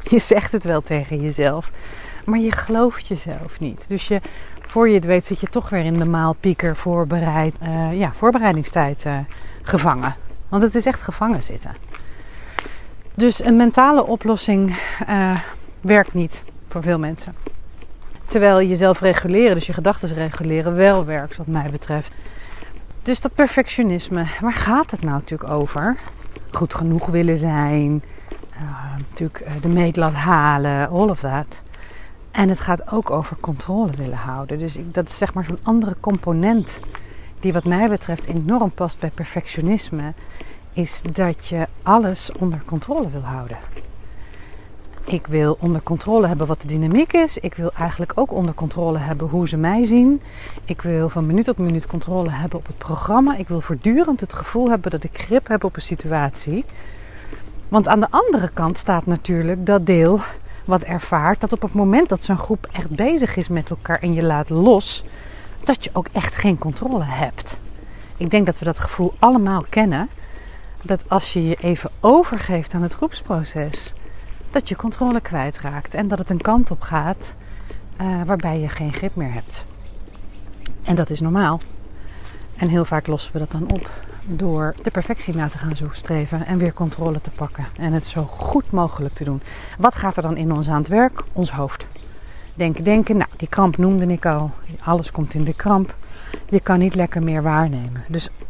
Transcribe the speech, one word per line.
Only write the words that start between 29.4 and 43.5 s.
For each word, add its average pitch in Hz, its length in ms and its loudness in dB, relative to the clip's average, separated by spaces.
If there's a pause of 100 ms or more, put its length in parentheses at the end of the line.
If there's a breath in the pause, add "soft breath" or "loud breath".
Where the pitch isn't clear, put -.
de 160 60 -2
meetlat 170 460 4
halen, 147 760 2
all 185 200 4
of 180 100 -2
that. 139 440 -4 (680 loud breath)
En 196 180 4
het 185 100 2
gaat - 320 -2
ook 220 180 0
over 156 300 -2
controle 185 520 -2
willen 135 260 -4
houden. 131 420 -6
Dus 160 180 -6
ik, 170 160 -10
dat 175 140 0
is - 100 -10
zeg 196 160 0
maar 185 100 -2
zo'n 165 200 -4
andere 220 360 2
component 190 800 2 (600 loud breath)
die 190 140 0
wat 170 120 0
mij 196 240 4
betreft 185 360 -2
enorm 175 460 2
past - 280 -4
bij 160 100 -2
perfectionisme, 165 1040 -2 (600 loud breath)
is - 280 -4 (100)
dat 175 360 0
je 165 200 -2 (160)
alles 196 560 4
onder 165 260 0
controle 220 440 -4
wil 139 120 -6
houden. 123 360 -8 (1500 loud breath)